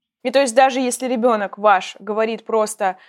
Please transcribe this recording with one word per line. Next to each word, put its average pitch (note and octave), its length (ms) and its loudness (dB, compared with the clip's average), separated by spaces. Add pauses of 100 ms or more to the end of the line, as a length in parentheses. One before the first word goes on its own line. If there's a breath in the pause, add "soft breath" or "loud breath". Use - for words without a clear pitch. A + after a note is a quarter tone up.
(240)
И B3 60 -4
то C4 100 2
есть B3+ 140 0
даже C4 260 4
если B3+ 280 -4
ребенок A3 500 -2
ваш G3+ 400 2
говорит G#3+ 460 -4
просто: G#3+ 520 -2 (120)